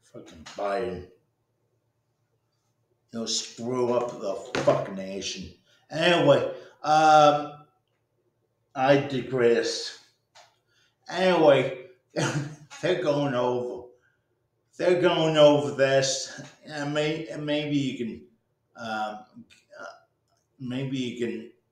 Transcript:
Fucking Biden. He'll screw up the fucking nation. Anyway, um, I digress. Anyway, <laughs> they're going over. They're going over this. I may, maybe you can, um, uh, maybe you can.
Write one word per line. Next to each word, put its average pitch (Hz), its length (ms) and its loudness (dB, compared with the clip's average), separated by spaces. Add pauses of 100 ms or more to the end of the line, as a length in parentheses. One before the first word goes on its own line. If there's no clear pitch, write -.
(120)
Fucking 90 320 -20 (120)
Biden. 92 500 -6 (2000)
He'll 117 140 -8
screw 120 680 -4
up 98 260 -4
the 98 160 -6 (280)
fucking 98 320 0
nation. 95 580 -10 (380)
Anyway, 156 600 2 (320)
um, 151 720 6 (1200)
I 139 220 4
digress. 120 1000 0 (1080)
Anyway, 160 760 2 (440)
<laughs> - 540 -8
they're 175 200 0
going 143 320 0
over. 123 540 -4 (920)
They're 175 240 2
going 165 340 2
over 147 360 6
this. 135 680 0 (320)
I 147 120 -8
may, 151 440 -4 (100)
maybe 147 380 -4
you 131 220 -2
can, 113 240 -8 (540)
um, 107 420 -8 (600)
uh, - 40 -16 (760)
maybe 131 380 -8
you 120 280 -6
can. 110 240 -10 (220)